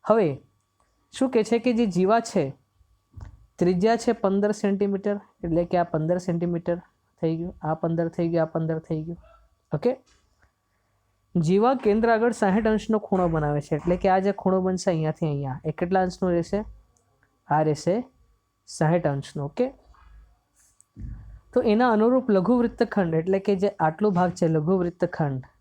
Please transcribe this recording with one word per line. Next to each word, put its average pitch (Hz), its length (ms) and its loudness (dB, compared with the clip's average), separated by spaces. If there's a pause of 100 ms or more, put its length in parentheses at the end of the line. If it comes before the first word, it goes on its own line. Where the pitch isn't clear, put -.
હવે 214 240 4 (840)
શું 262 180 -2
કહે 226 120 2
છે 233 160 0
કે 247 140 0
જે 233 120 2 (100)
જીવા 190 240 4
છે, 202 220 -2 (1160)
ત્રિજ્યા 190 420 2
છે 240 120 0
પંદર 202 380 0
સેન્ટીમીટર, 202 640 -2 (280)
એટલે 170 220 0
કે 175 120 -2
આ 170 140 2
પંદર 160 340 0
સેન્ટીમીટર 170 500 -2 (460)
થઈ 165 160 0
ગયું, 175 160 -8 (100)
આ 156 180 -2
પંદર 165 340 -2
થઈ 170 140 -2
ગયું, 165 140 0
આ 156 100 -4
પંદર 160 260 -2
થઈ 160 240 -6
ગયું. 170 160 -12 (520)
ઓકે, 190 200 0 (1400)
જીવા 190 360 2 (120)
કેન્દ્ર 220 300 2
આગળ 226 260 2
સાઈઠ 214 320 2
અંશનો 214 280 0
ખૂણો 185 300 0
બનાવે 147 320 0
છે, - 140 -6
એટલે 175 220 0
કે 190 120 0
આ 190 100 4
જે 196 140 0
ખૂણો 190 280 0
બનશે 185 300 -2
અહીંયાથી 156 360 -2
અહીંયા, 143 380 -6
એ 156 140 -4
કેટલા 185 280 0
અંશનો 185 280 -2
રહેશે? 170 240 -2 (880)
આ 151 200 2
રહેશે 170 260 0 (720)
સાઈઠ 165 420 0
અંશનો. 139 340 -6
ઓકે, 247 220 -4 (1900)
તો 254 100 2 (100)
એના 240 240 4
અનુરૂપ 247 340 2
લઘુ 196 300 4
વૃત્તખંડ, 185 600 0
એટલે 190 180 0
કે 196 160 0
જે 196 140 0 (100)
આટલો 160 380 0
ભાગ 180 240 2
છે 170 80 2
લઘુ 160 320 2
વૃત્તખંડ 170 680 -4 (140)